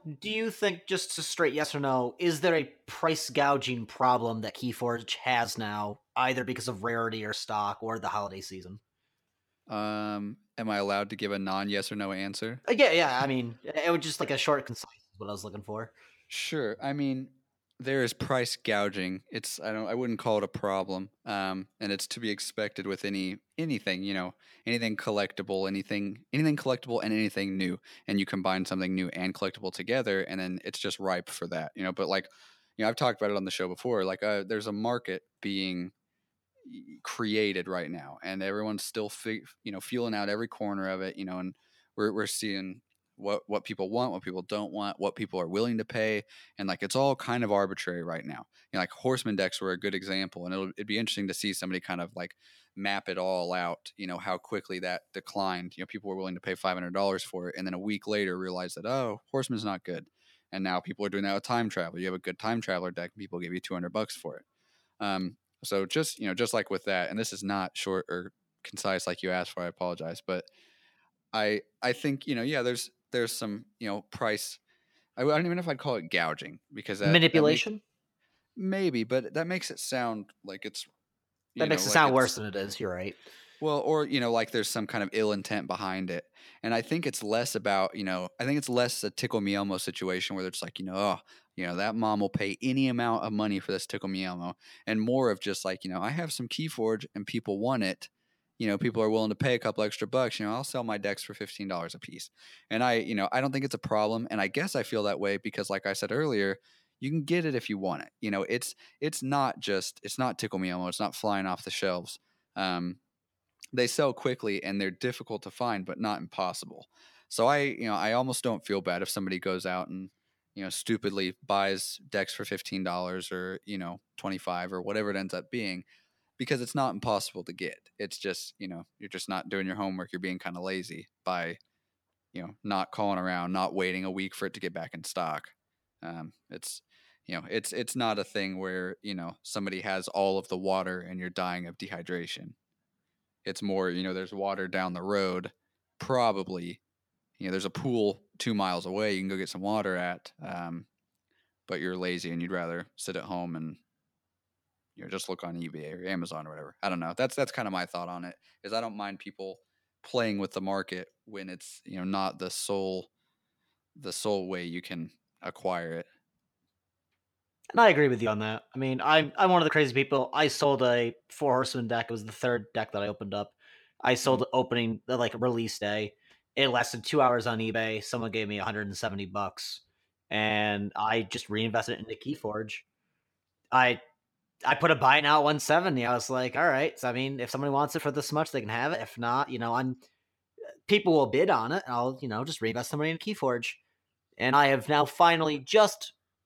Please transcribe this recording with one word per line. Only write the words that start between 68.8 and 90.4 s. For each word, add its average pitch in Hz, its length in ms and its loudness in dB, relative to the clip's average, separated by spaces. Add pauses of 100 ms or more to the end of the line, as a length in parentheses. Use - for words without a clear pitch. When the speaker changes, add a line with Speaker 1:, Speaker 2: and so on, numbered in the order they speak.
Speaker 2:
like - 160 -4
you 92 80 0
asked 90 180 0
for, - 100 -8
I 87 60 -2
apologize, 87 580 -6
but 92 200 -2 (880)
I, 107 300 2 (200)
I 123 120 4
think, 139 340 -2
you 139 80 0
know, 113 60 0
yeah, 135 200 0
there's, 123 300 -2 (180)
there's 117 220 0
some, 107 320 -6 (160)
you 113 80 -6
know, 101 140 -4
price, - 580 -2 (560)
I, 123 60 -2
I - 20 2
don't 151 220 4
even 175 100 2
know 180 40 -2
if 175 60 -4
I'd 143 140 -2
call 135 160 0
it 85 160 -6
gouging, 82 480 0 (120)
because 98 280 -6
that, 101 60 2
that 160 380 8
makes 151 220 6
Speaker 1:
Manipulation? 214 160 -8 (720)
Speaker 2:
Maybe, 190 460 2
but 120 320 0
that 165 140 0
makes 180 240 -4
it - 80 -10
sound 117 460 -2 (180)
like 98 200 -10
it's, - 220 -8 (680)
you - 60 -2
Speaker 1:
That 156 80 2
makes 151 140 4
Speaker 2:
know, - 40 0
Speaker 1:
it - 20 0
Speaker 2:
like - 40 4
Speaker 1:
sound 151 180 8
Speaker 2:
it's 127 40 6
Speaker 1:
worse 127 220 6
than 107 100 -6
it 98 80 -6
is, 101 240 -4
you're 98 140 -2
right. 92 240 -6 (440)
Speaker 2:
Well, 151 200 2
or, 151 260 4
you 135 140 2
know, 120 100 2
like, 113 220 4
there's 110 160 2
some 107 180 -2
kind 110 160 -2
of 98 100 -2
ill 107 200 4
intent 98 340 -2
behind 92 440 -2
it. 87 140 -4 (380)
And 113 100 0
I 113 80 4
think 156 280 0
it's - 160 -4
less 113 320 2
about, 98 400 2
you 104 80 -2
know, 92 240 -2 (100)
I 120 60 -2
think 143 120 2
it's 139 120 -2
less 123 340 2
a 104 80 -2
Tickle 120 300 0
Me 101 160 2
Elmo 101 220 0
situation 92 580 -2
where 92 100 -4